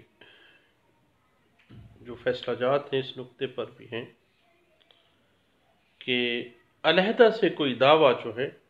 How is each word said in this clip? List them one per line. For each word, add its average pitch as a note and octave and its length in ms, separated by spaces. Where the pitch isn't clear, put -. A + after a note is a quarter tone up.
जो A#2+ 120
फैसला B2 400
जात C3 380
हैं C3+ 60
इस C3 180
नुक्ते B2+ 300
पर A2+ 220
भी A2 120
हैं A2+ 140
कि B2+ 160
अलहदा G3+ 480
से F#3 200
कोई C#3 240
दावा C#3 360
जो A#2 160
है C#3 80